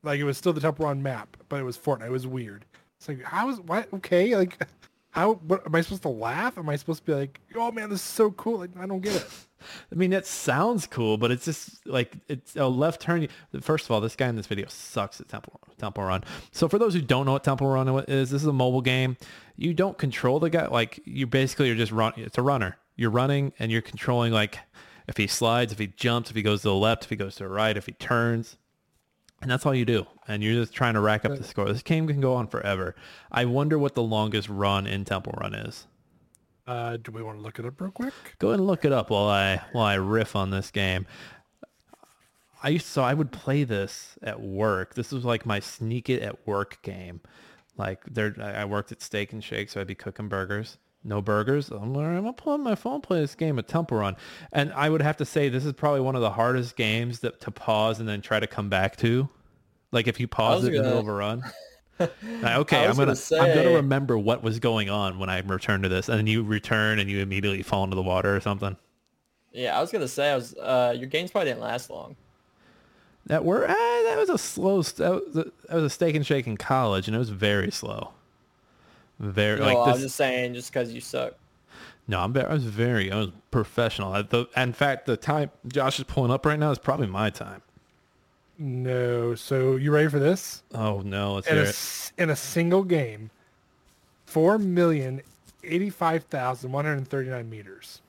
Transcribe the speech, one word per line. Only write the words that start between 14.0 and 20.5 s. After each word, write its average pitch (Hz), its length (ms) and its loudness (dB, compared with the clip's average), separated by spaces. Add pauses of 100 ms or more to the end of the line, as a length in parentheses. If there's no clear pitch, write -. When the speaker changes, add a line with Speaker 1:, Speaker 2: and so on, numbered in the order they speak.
Speaker 2:
this 110 140 -4
guy 131 120 0
in 117 80 -2
this 104 120 -6
video 98 220 -4
sucks - 520 -8
at - 60 -18
Temple, - 320 -16 (180)
Temple 101 260 -6
Run. 92 200 0 (280)
So - 160 2
for 196 120 4
those 214 160 4
who 175 60 2
don't 131 260 2
know 135 60 4
what 139 100 0
Temple 139 240 2
Run 131 200 4 (200)
is, 135 240 0
this 139 100 0
is 156 60 2
a 147 60 2
mobile 127 280 4
game. 127 360 2 (400)
You 165 180 -2
don't 185 240 0
control 131 400 2
the 165 100 2